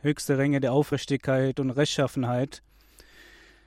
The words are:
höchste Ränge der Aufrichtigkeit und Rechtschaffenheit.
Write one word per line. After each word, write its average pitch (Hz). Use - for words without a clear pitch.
höchste 147
Ränge 139
der 127
Aufrichtigkeit 135
und 131
Rechtschaffenheit. 131